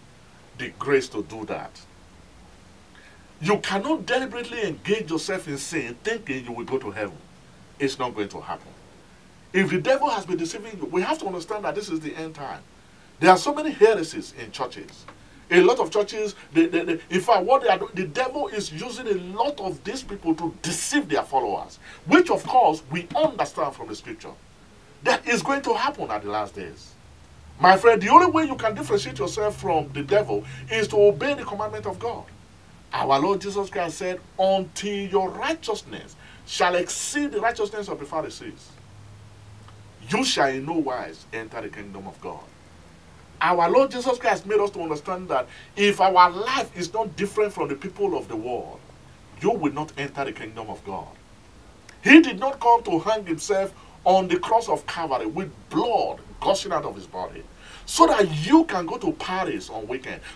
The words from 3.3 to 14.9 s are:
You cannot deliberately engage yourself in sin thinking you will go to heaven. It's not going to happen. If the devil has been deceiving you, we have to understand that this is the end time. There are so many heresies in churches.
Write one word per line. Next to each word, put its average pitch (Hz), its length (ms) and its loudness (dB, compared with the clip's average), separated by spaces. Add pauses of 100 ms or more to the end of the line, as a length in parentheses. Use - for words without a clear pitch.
You 190 180 2
cannot 214 460 -2
deliberately 240 600 -4
engage 170 460 -2
yourself 165 380 -4
in 143 80 -6
sin 120 480 -6
thinking 175 400 -6
you 120 80 -10
will 117 140 -10
go 131 120 -2
to 104 120 -10
heaven. 98 260 -8 (600)
It's 135 200 -2
not 123 160 -4
going 101 140 -4
to 87 140 -14
happen. - 300 -12 (800)
If 180 160 2
the 175 100 0
devil 269 300 2
has 233 160 -4
been 175 100 -2
deceiving 208 420 -6
you, 156 60 -10
we - 180 -2
have - 180 -2
to - 60 -6
understand 202 380 -6
that 156 100 -2
this 202 140 -6
is 165 120 -4
the 151 140 -8
end 160 200 -10
time. 135 280 -12 (560)
There 165 120 8
are 185 80 10
so 285 160 -2
many 302 160 -4
heresies 202 680 2
in 110 140 -16
churches. - 540 -12 (440)